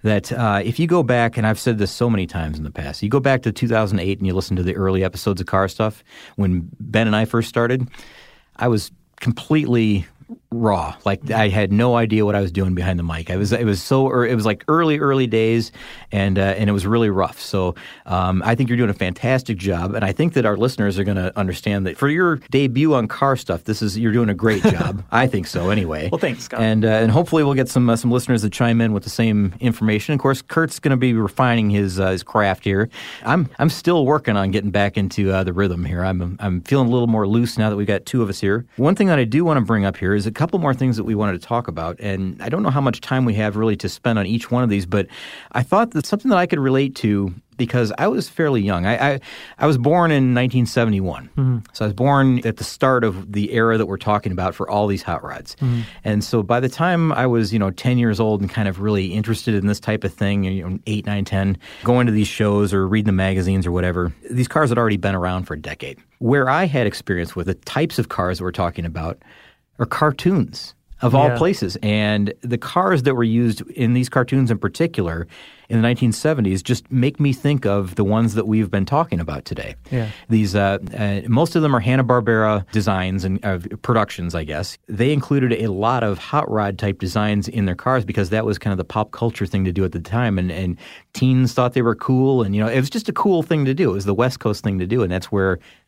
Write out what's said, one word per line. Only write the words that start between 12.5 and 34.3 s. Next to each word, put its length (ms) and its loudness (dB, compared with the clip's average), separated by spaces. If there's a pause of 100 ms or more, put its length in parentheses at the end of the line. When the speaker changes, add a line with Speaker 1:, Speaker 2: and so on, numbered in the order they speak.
Speaker 1:
doing 220 0
behind 240 -2
the 40 -2
mic. 280 -6
I 60 -2
was, 140 0
it 140 0
was 180 0
so, 260 2
ear-, 180 2
it 80 0
was, 100 0
like, 240 0
early, 300 2
early 280 2
days, 460 0 (400)
and, 260 0
uh, 200 2
and 100 0
it 60 2
was 120 -2
really 220 2
rough. 320 -2
So, 340 -2 (300)
um, 400 0
I 100 2
think 140 0
you're 80 0
doing 140 2
a 40 -2
fantastic 640 -2
job, 380 -2
and 100 -2
I 80 -2
think 220 -2
that 100 2
our 140 2
listeners 400 0
are 60 0
gonna 320 -2
understand 500 -2
that 100 -6
for 140 0
your 260 0 (140)
debut 420 2
on 160 2
Car 280 0
Stuff, 280 -6
this 160 -4
is, 180 -2
you're 140 0
doing 160 2
a 60 0
great 280 2
Speaker 2:
<laughs> 20 -10
Speaker 1:
job. 380 0 (100)
I 140 4
think 200 -2
so, 240 -4
anyway. 420 -2
Speaker 2:
Well, 60 -2
thanks, 260 -4
Scott. 160 -6
Speaker 1:
And, 240 2
uh, 40 4
and 220 4
hopefully 320 4
we'll 120 2
get 160 0
some, 180 2
uh, 80 4
some 140 0
listeners 320 2
that 100 -2
chime 300 2
in 100 2
with 120 -2
the 60 -10
same 500 2
information. 520 0
Of 80 0
course, 220 0
Kurt's 360 -2
gonna 200 2
be 160 2
refining 560 2
his, 280 2
uh, 120 2
his 120 -2
craft 420 0
here. 260 0 (320)
I'm, 260 0 (100)
I'm 120 4
still 340 2
working 320 2